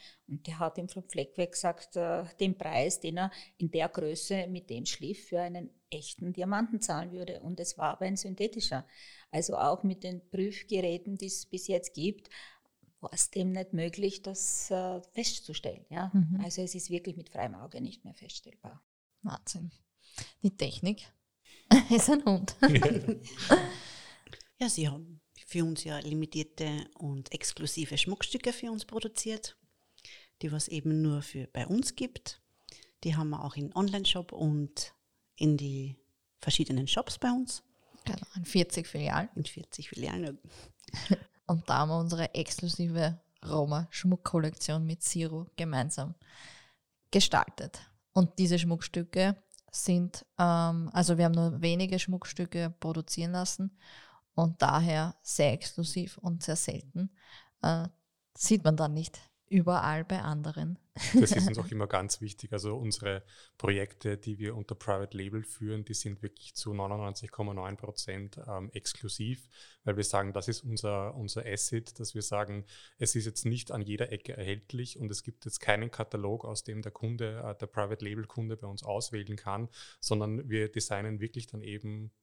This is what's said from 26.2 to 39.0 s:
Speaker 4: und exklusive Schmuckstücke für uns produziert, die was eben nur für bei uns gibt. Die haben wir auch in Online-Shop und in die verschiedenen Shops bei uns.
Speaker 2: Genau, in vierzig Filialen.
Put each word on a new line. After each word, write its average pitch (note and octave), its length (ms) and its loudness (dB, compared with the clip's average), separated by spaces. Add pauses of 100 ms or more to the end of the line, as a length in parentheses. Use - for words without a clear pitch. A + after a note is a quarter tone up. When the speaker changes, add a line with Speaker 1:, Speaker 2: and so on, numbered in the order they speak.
Speaker 4:
und C#3 340 -6
exklusive D3+ 640 -4
Schmuckstücke A3 560 0
für A#3+ 180 -8
uns A3 140 -6
produziert, A3 720 -6 (840)
die D#3 100 -4
was D3+ 160 -2
eben D#3 320 2
nur D3 220 4
für C3 240 -8
bei B2 200 -4
uns A3 280 2
gibt. - 480 -8 (640)
Die D#3+ 120 2
haben D#3 140 0
wir D3 140 -4
auch C#3+ 120 -6
in C#3+ 180 -4
Online-Shop G3 580 2
und D3 600 0 (420)
in D#3 200 6
die C3+ 400 -4 (440)
verschiedenen C3+ 480 2
Shops - 300 0
bei B3 120 2
uns. B3 320 -2 (420)
Speaker 2:
Genau, F#3 220 -4 (100)
in F3 80 -4
vierzig F3 440 2
Filialen. D3 480 0